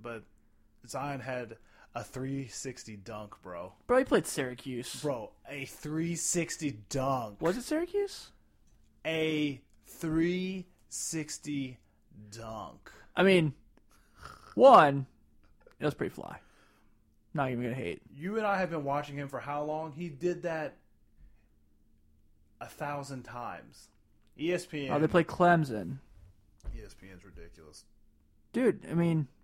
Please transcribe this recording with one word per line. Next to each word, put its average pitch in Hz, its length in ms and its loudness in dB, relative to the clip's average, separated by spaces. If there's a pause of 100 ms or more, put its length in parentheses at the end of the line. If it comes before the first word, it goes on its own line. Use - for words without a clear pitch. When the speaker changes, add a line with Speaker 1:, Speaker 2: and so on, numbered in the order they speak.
Speaker 1:
but 113 220 -10 (640)
Zion 139 320 -4
had 120 360 -6 (380)
a 117 80 -6
three 131 460 -6
sixty 113 480 -10
dunk, 104 460 -12
bro. 90 300 -10 (140)
Speaker 2:
Bro, 247 120 6
he 269 60 6
played 233 220 4
Syracuse. 127 760 -6
Speaker 1:
Bro, 123 280 -2 (180)
a 139 180 -8
three 160 500 -4
sixty 160 640 -2 (100)
dunk. 127 520 -2
Speaker 2:
Was 175 160 2
it 240 80 -6
Syracuse? 349 680 -2 (760)
Speaker 1:
A 156 540 0 (260)
three 180 800 0 (220)
sixty 147 880 -6 (520)
dunk. 110 600 -12 (260)
Speaker 2:
I 180 60 4
mean, 175 320 8 (1000)
one, 165 520 10 (760)
it - 40 -10
was 147 100 2
pretty - 200 -4
fly. - 240 -12 (960)
Not 135 160 0
even 120 120 -2
gonna 123 120 -2
hate. 92 280 -4 (120)
Speaker 1:
You 175 240 -6
and 214 80 0
I 202 120 2
have 180 120 0
been 156 140 -4
watching 143 320 -2
him 143 120 -6
for 135 120 -6
how 147 240 -4
long? 156 280 -4
He 170 160 -8
did 160 340 -4
that 160 340 -4 (1800)
a 117 60 -14
thousand 139 560 -8
times. 110 640 -14 (500)
E 160 140 -2
S 175 140 -4
P 143 200 -6
N. 131 60 -4
Speaker 2:
Oh, 143 60 0
they 156 80 4
play 156 180 6
Clemson. 135 760 4 (800)
Speaker 1:
E 117 80 -10
S 98 100 -18
P - 160 -20
N's 90 140 -20
ridiculous. 82 600 -20 (680)
Speaker 2:
Dude, 226 380 4
I - 40 -4
mean, 165 340 2 (160)